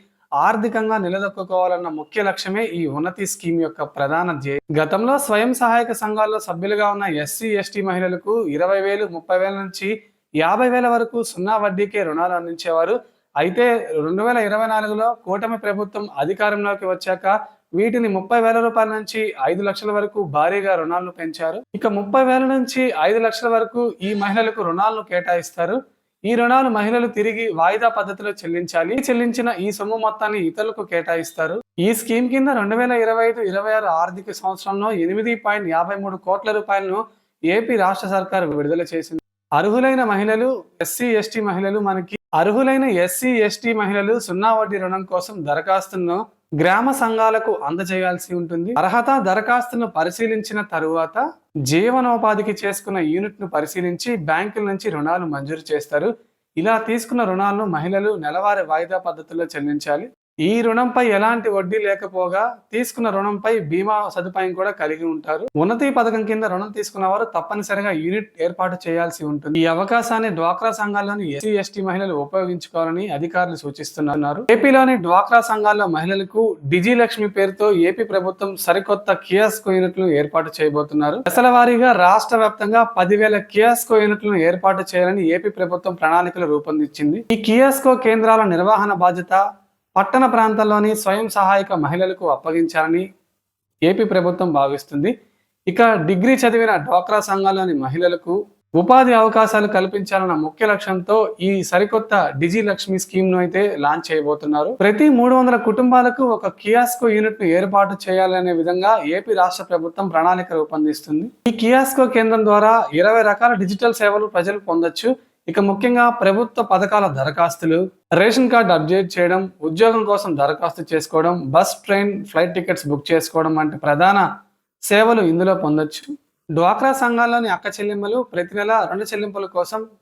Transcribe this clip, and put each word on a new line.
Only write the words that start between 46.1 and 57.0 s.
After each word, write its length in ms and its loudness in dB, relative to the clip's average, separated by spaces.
గ్రామ 260 2
సంఘాలకు 500 2
అందజేయాల్సి 720 -4
ఉంటుంది. 320 -6
అర్హత 460 0
దరఖాస్తును 720 -2
పరిశీలించిన 640 -4
తరువాత 540 -2
జీవనోపాధికి 920 0
చేసుకున్న 360 -4
యూనిట్ను 440 -6
పరిశీలించి 560 -4
బ్యాంకుల 400 -4
నుంచి 180 -6
రుణాలు 460 -2
మంజూరు 360 -10
చేస్తారు. 400 -2
ఇలా 180 2
తీసుకున్న 420 -2